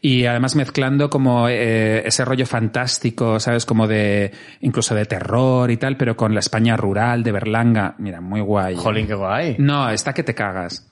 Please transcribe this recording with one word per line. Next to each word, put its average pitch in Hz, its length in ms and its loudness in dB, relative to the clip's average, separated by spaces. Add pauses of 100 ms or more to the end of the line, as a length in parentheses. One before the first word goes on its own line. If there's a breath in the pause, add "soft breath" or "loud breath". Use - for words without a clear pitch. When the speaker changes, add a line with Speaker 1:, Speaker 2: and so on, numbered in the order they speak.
Speaker 1:
Y 127 240 2
además 120 300 0
mezclando 139 540 0
como, 123 400 2
eh, 110 580 2
ese 127 160 0
rollo 127 220 0
fantástico, 113 960 -2
¿sabes? 120 240 0
Como 110 220 2
de, 104 440 0 (300 loud breath)
incluso 117 340 0
de 107 100 0
terror 120 640 0
y 117 60 2
tal, 135 220 -2
pero 120 180 0
con 107 180 0
la 104 60 0
España 113 380 2
rural, 110 460 0
de 113 100 -2
Berlanga. 107 640 0
Mira, 90 240 -10
muy 98 180 -6
guay, 95 360 0
¿eh? - 20 -4
Speaker 2:
Jolín, 107 280 0
qué 104 100 -4
guay. 104 440 -2
Speaker 1:
No, 139 300 2
está 110 240 -4
que 165 100 -4
te 117 100 -4
cagas. 92 580 -6